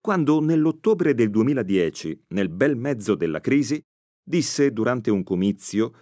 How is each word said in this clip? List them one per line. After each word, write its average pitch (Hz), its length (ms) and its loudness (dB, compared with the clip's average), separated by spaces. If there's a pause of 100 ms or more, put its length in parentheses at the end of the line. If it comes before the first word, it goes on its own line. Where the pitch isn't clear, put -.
Quando 156 400 2
nell'ottobre 160 720 2
del 117 160 2
duemiladieci, 98 1000 0
nel 92 220 -2
bel 131 260 0
mezzo 113 400 -2
della 78 240 -4
crisi, 139 420 0 (400)
disse 147 500 0
durante 113 380 -2
un 98 140 0
comizio 101 760 -2